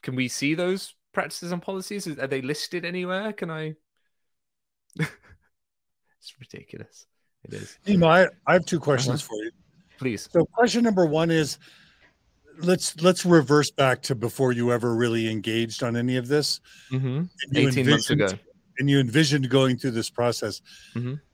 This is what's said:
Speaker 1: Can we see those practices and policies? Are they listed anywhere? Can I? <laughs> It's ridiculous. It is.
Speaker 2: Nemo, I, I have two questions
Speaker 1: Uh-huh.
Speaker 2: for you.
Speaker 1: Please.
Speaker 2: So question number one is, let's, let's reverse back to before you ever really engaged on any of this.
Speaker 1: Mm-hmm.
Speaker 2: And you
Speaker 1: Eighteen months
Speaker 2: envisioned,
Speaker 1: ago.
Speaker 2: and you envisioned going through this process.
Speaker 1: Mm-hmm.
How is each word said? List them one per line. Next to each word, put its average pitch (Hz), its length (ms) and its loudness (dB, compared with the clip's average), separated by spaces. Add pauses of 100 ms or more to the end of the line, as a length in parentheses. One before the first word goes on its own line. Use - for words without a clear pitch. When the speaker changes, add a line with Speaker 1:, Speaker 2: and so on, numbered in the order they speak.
Speaker 1:
Can 131 120 -8
we 127 140 -2
see 143 260 -2
those 180 400 -2 (180)
practices 170 380 -6
and 175 100 -4
policies? 196 460 -10
Are 139 220 -6
they 135 120 -2
listed 151 440 -6
anywhere? 185 480 -6
Can 185 180 -8
I? 156 240 -8 (1200)
<laughs> 156 100 -4 (1160)
It's - 160 -20
ridiculous. - 680 -20 (380)
It - 100 -16
is. 101 320 -16
Speaker 2:
Nemo, 185 200 4
I, 175 200 8 (200)
I 147 60 4
have 180 140 4
two 175 120 -2
questions 131 440 0
Speaker 1:
Uh-huh. - 60 -14
Speaker 2:
for 107 160 -8
you. 113 60 -8 (480)
Speaker 1:
Please. 120 320 -6
Speaker 2:
So 170 140 4
question 240 400 0
number 185 220 4
one 160 240 2
is, 156 260 0 (1000)
let's, 170 420 0
let's 180 240 2
reverse 147 460 6
back 131 320 2
to - 120 -4
before 120 380 -2
you 120 180 0
ever 120 240 0
really 113 360 0
engaged 113 520 -4
on 117 140 -2
any 123 220 0
of 120 100 -6
this. 143 320 0 (320)
Speaker 1:
Mm-hmm. 131 140 -4
Speaker 2:
And 147 220 -4 (240)
you 139 160 4
Speaker 1:
Eighteen 131 200 2
months - 220 2
Speaker 2:
envisioned, 104 100 2 (140)
Speaker 1:
ago. 107 80 -14 (360)
Speaker 2:
and 143 120 0
you 139 100 6
envisioned 135 480 2
going 131 300 2
through 131 140 -4
this 113 180 -4
process. 117 500 -2 (340)
Speaker 1:
Mm-hmm. 120 200 -6 (200)